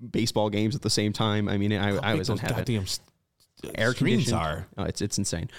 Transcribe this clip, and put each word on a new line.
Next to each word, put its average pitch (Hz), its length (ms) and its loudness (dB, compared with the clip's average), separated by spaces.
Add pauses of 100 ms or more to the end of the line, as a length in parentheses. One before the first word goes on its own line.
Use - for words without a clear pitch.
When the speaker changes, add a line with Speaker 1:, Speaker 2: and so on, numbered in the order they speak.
Speaker 1:
baseball 110 400 2
games 107 240 0
at - 80 -6
the 107 80 0
same 104 240 2
time. 107 340 2
I 98 120 0
mean, 104 140 2
I, 101 200 2
Speaker 2:
How 95 80 0
Speaker 1:
I 104 120 0
Speaker 2:
big - 60 2
Speaker 1:
was 95 100 -2
in 107 80 0
Speaker 2:
those - 40 -6
Speaker 1:
heaven. 117 160 -2
Speaker 2:
goddamn 113 240 -2
s-, - 180 -4 (760)
Speaker 1:
Air 120 180 2
Speaker 2:
screens 127 360 2
Speaker 1:
conditioned. 82 120 2
Speaker 2:
are. 78 340 -2
Speaker 1:
Oh, 101 100 -4
it's, - 160 -4
it's 101 180 -2
insane. 98 400 -2